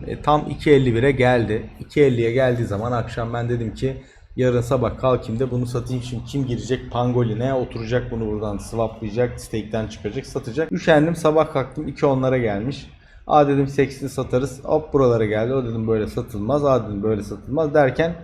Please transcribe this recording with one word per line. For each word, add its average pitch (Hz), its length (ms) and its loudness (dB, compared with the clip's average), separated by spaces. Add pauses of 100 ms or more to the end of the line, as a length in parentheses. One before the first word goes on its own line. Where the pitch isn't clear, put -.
E, - 140 -8
tam 151 280 2
iki 147 220 2
elli 127 240 6
bire 123 160 4
geldi. 123 580 2 (100)
İki - 220 0
elliye 117 300 4
geldiği 123 340 2
zaman 104 260 -4
akşam 117 420 -4
ben 120 160 -4
dedim 117 240 -4
ki 131 200 -4 (420)
yarın 123 260 2
sabah 123 360 0
kalkayım 120 420 0
da 127 120 -2
bunu 123 140 -2
satayım. 123 380 -6
Şimdi 117 220 -8
kim 139 200 -4
girecek 123 460 -4
Pangolin'e, 120 600 0
oturacak 120 580 -2
bunu 113 200 -4
buradan 104 260 -4
swaplayacak, 113 800 -4
stake'ten 110 480 -6
çıkaracak, 107 380 -8
satacak. 139 460 -6
Üşendim, 165 440 4
sabah 156 380 2
kalktım 143 340 -4
iki 139 180 -2
onlara 131 320 2
gelmiş. 117 520 -4 (380)
Aa 147 200 6
dedim 139 200 2
seksin 139 400 -2
satarız. 127 560 -2
Hop 156 300 0
buralara 120 320 4
geldi. 107 280 0
O 131 120 0
dedim 113 220 -4
böyle 107 200 2
satılmaz. 120 580 -2
Aa 123 220 4
dedim 101 160 -6
böyle 107 200 0
satılmaz 139 500 -4
derken 156 500 2